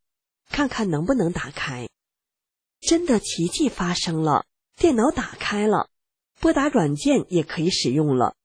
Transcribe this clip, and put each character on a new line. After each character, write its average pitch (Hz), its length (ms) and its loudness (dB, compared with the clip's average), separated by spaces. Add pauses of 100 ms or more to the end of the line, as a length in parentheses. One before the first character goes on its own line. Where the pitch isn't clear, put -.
(500)
看 285 180 0
看 220 220 -4
能 156 160 -2
不 247 80 0
能 185 180 0
打 135 200 -10
开。 123 360 -10 (920)
真 339 260 0
的 247 140 2
奇 - 280 -4
迹 269 220 0
发 175 240 -4
生 160 280 -2
了， 151 240 2 (320)
电 320 180 4
脑 226 160 4
打 - 240 -8
开 208 320 -2
了， 196 220 0 (500)
拨 330 140 2
打 269 160 2
软 156 260 2
件 254 340 2
也 170 140 2
可 - 180 -8
以 165 80 2
使 139 220 0
用 147 260 2
了， 117 280 2